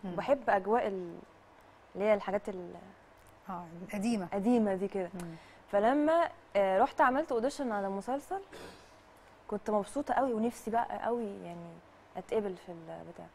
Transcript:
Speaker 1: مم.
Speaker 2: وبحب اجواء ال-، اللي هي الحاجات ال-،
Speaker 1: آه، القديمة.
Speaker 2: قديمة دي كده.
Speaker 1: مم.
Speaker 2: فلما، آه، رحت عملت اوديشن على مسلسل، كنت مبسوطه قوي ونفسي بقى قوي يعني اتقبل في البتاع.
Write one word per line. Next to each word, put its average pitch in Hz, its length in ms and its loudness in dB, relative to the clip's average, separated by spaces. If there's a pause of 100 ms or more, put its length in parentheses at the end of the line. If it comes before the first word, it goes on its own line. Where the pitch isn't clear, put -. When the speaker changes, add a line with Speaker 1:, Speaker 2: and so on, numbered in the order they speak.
Speaker 1:
مم. 185 80 -6
Speaker 2:
وبحب 233 380 0
اجواء 202 380 4
ال-، 185 300 -6 (760)
اللي 185 120 -2
هي 214 80 8
الحاجات 202 340 -2
ال-، 180 260 -8 (760)
Speaker 1:
آه، 175 160 -8 (180)
القديمة. 202 500 -2
Speaker 2:
قديمة 208 420 4
دي 190 140 0
كده. 185 260 -2
Speaker 1:
مم. 170 200 -8 (380)
Speaker 2:
فلما، 294 560 4 (280)
آه، 190 220 4
رحت 269 220 4
عملت 277 320 4
اوديشن 247 400 0
على 202 160 -2
مسلسل، 262 520 -4 (1080)
كنت 208 220 -4
مبسوطه - 440 0
قوي 262 200 4
ونفسي 220 360 -2
بقى - 340 -2
قوي 233 220 0 (180)
يعني 170 260 -12 (460)
اتقبل 196 400 -2
في 175 160 -14
البتاع. 165 640 -12